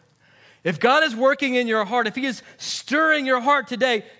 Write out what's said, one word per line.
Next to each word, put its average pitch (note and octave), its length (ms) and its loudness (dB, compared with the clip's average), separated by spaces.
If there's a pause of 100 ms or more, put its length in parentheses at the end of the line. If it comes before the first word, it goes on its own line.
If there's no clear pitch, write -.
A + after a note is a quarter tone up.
(640)
If E3+ 160 -2
God C4+ 240 4
is B3+ 120 -2
working C4 400 0
in B3 120 0
your A3 180 0
heart, A3+ 220 -2
if - 80 -8
he C4 100 -4
is B3+ 180 -6 (140)
stirring D4+ 680 -2
your C4 140 2
heart C4 280 0
today, A#3+ 380 -2 (140)